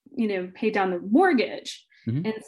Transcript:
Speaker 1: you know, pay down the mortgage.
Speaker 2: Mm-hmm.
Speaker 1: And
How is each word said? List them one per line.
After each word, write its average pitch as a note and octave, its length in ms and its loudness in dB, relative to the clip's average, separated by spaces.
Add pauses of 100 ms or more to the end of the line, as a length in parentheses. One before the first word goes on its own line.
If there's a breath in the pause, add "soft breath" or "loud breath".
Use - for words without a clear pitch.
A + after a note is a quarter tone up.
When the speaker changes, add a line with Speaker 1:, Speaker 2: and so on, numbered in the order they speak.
(160)
Speaker 1:
you A3+ 120 -2
know, F#3 280 -4
pay A3 160 0
down G3 180 0
the F3 120 -4
mortgage. A#3+ 840 2 (220 soft breath)
Speaker 2:
Mm-hmm. C3+ 180 -2
Speaker 1:
And A3 220 -6